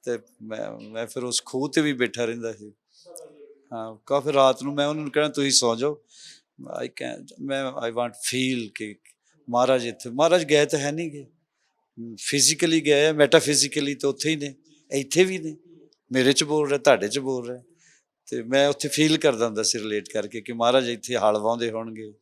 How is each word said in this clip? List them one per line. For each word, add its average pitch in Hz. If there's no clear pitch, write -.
ਤੇ 120
ਮੈਂ, 110
ਮੈਂ 113
ਫਿਰ 123
ਉਸ 120
ਖੂਹ 131
'ਤੇ 147
ਵੀ 151
ਬੈਠਾ 120
ਰਹਿੰਦਾ 113
ਸੀ। 104
ਹਾਂ, 113
ਕਾਫੀ 139
ਰਾਤ 131
ਨੂੰ 143
ਮੈਂ 143
ਉਹਨਾਂ 151
ਨੂੰ 143
ਕਹਿਣਾ, 151
"ਤੁਸੀਂ 143
ਸੌ 117
ਜਾਓ, 147
I -
can't, -
ਮੈਂ, 135
I 117
want 120
feel 127
ਕਿ 107
ਮਹਾਰਾਜ 123
ਇੱਥੇ।" 120
ਮਹਾਰਾਜ 160
ਗਏ 147
ਤਾਂ 151
ਹੈ 143
ਨਹੀਂ 160
ਗੇ, 143
physically 143
ਗਏ 147
ਆ, 160
metaphysically 143
ਤਾਂ 143
ਉੱਥੇ 139
ਹੀ 160
ਨੇ, 143
ਇੱਥੇ 139
ਵੀ 190
ਨੇ, 156
ਮੇਰੇ 131
'ਚ 135
ਬੋਲ 147
ਰਿਹਾ, 139
ਤੁਹਾਡੇ 117
'ਚ 113
ਬੋਲ 131
ਰਿਹਾ। 123
ਤੇ 123
ਮੈਂ 135
ਉੱਥੇ 143
ਫੀਲ 156
ਕਰਦਾ 120
ਹੁੰਦਾ 110
ਸੀ 107
ਰਿਲੇਟ 104
ਕਰਕੇ 110
ਕਿ 120
ਮਹਾਰਾਜ 120
ਇੱਥੇ 120
ਹਲ 107
ਵਾਹੁੰਦੇ 117
ਹੋਣਗੇ। 110